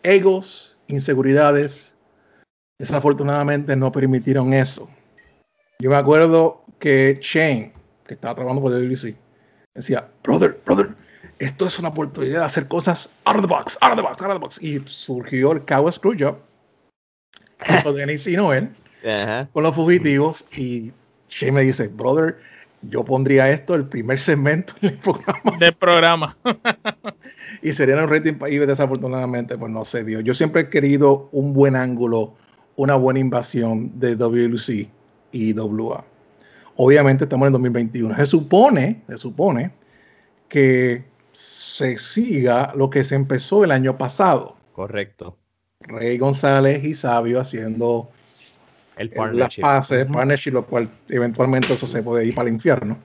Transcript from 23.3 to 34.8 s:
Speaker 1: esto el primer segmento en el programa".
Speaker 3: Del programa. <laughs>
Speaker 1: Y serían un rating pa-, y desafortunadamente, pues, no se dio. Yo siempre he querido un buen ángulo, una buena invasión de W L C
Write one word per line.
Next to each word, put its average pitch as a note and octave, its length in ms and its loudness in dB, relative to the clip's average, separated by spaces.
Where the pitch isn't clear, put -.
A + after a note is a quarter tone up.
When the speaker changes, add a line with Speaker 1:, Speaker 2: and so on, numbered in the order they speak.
Speaker 1:
esto C#3+ 240 -2
el C#3+ 140 0
primer B2 320 -4
segmento D3+ 640 0
en G3 80 0
el C3+ 100 -6
programa". F#3 600 -2
Speaker 3:
Del E3+ 140 6
programa. E3 680 2
<laughs> - 800 -6
Speaker 1:
Y D3+ 80 -2
serían C3+ 240 2
un D#3 120 0
rating D#3 260 2
pa-, C#3 120 -10
y C#3+ 120 -2
desafortunadamente, C3 1000 -2
pues, A2+ 140 -10
no A2 140 -8
se A#2 180 -8
dio. A2 160 -6
Yo A#2+ 160 0
siempre E3 260 0
he C#3 80 -6
querido C#3 640 4
un C#3+ 200 -2
buen C3+ 240 4
ángulo, A#2+ 600 -2
una C#3 180 2
buena C3 260 2
invasión A#2+ 800 -2
de B2 160 0
W A#2+ 300 0
L A#2 140 -2
C G#2+ 280 -6